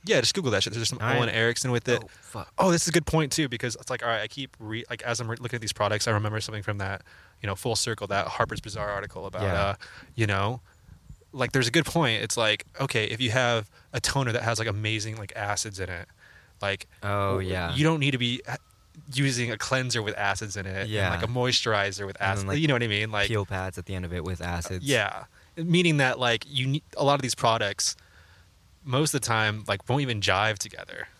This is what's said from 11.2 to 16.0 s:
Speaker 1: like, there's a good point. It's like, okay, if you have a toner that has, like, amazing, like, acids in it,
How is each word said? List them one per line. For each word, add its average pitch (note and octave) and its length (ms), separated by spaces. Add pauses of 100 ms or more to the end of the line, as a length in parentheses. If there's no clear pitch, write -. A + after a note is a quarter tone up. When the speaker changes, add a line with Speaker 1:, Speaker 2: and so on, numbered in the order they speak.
Speaker 1:
like, B2+ 220
there's B2+ 140
a A#2 40
good D3+ 160
point. A#2 340
It's A2 160
like, A2 280 (140)
okay, A#2+ 260
if A2 140
you B2 120
have A#2+ 360 (260)
a B2+ 60
toner C3 320
that A#2 120
has, A#2 160
like, A2+ 80
amazing, G#2+ 500
like, G#2 180
acids G#2 440
in F#2 100
it, F2 180 (540)